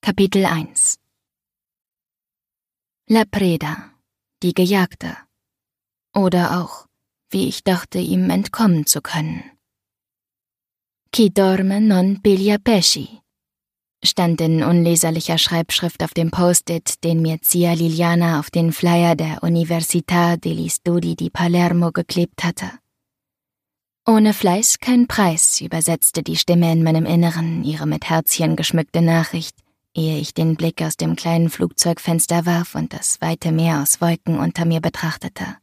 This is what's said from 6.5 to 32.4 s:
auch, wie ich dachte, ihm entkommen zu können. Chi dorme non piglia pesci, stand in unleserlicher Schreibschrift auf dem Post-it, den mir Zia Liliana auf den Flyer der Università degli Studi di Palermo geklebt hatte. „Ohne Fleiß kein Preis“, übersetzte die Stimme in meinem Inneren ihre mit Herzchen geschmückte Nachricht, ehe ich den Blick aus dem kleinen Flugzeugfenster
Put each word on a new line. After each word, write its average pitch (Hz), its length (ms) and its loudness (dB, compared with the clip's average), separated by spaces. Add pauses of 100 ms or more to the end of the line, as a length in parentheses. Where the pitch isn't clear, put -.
auch, - 260 -12 (440)
wie 190 160 -2
ich - 160 -6
dachte, 180 380 -2
ihm 185 280 0
entkommen 180 580 2
zu - 160 -2
können. 160 420 -6 (1700)
Chi 214 160 4
dorme 190 500 2
non 196 420 2
piglia 202 360 2
pesci, 196 640 0 (840)
stand 170 380 0
in 160 240 2
unleserlicher 165 760 0
Schreibschrift - 640 -2
auf 160 100 -4
dem 165 200 -2
Post-it, 175 720 -2
den 165 180 2
mir 160 200 -2
Zia 170 320 2
Liliana 165 680 0
auf - 100 -8
den 165 220 0
Flyer 170 420 2
der 160 300 -6
Università 170 920 0
degli 165 340 -4
Studi 170 440 -2
di 170 160 -6
Palermo 170 640 2
geklebt - 500 -4
hatte. 175 260 -4 (1400)
„Ohne 214 260 6
Fleiß 202 460 0
kein 247 260 4
Preis“, 180 540 2
übersetzte 165 640 -2
die 165 120 -4
Stimme 175 360 2
in 165 100 2
meinem 160 240 2
Inneren 165 560 0
ihre 151 240 -4
mit - 240 -4
Herzchen 160 460 0
geschmückte 165 460 -2
Nachricht, 165 520 0 (400)
ehe 160 240 -2
ich 156 160 -10
den 160 220 0
Blick 165 260 -4
aus 160 140 -4
dem 165 200 -2
kleinen 170 340 0
Flugzeugfenster 170 960 -2